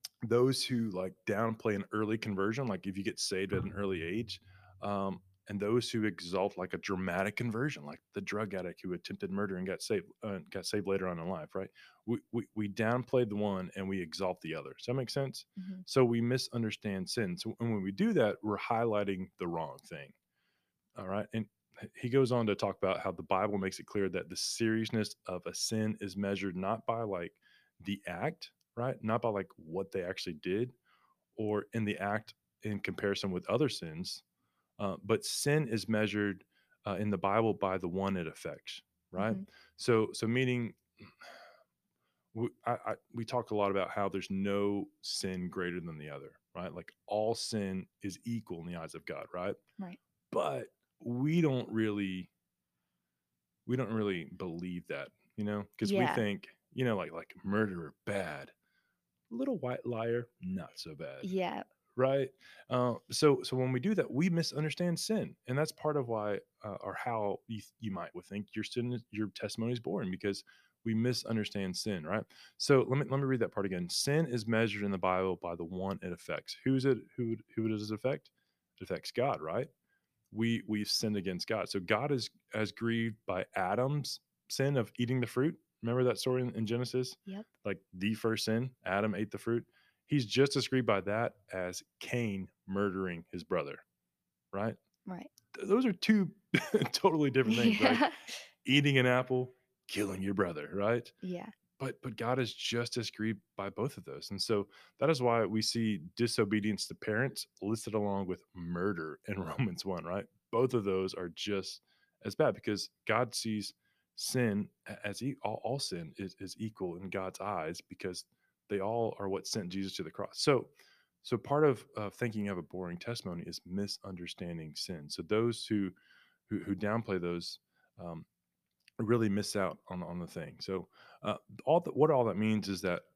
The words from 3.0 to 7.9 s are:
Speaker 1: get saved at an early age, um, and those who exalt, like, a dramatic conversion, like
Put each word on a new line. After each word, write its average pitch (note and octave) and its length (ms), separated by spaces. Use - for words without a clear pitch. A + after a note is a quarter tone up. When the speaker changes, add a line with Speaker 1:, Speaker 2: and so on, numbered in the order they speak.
Speaker 1:
get G2+ 140
saved F#2+ 340
at F#2+ 120
an G2+ 80
early F#2+ 300
age, F#2+ 380
um, G2 380
and G2+ 120
those A2+ 300
who A2+ 140
exalt, F#2 520
like, F2+ 180
a F#2 40
dramatic F#2 560
conversion, A#2+ 500
like D#2 160